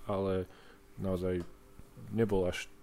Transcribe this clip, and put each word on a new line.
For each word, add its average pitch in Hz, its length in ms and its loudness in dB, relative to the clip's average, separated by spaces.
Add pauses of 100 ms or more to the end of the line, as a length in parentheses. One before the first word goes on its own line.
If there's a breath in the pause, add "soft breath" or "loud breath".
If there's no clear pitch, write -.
ale 95 400 2 (560 soft breath)
naozaj 92 400 2 (680)
nebol 101 340 4
až 87 220 0 (160)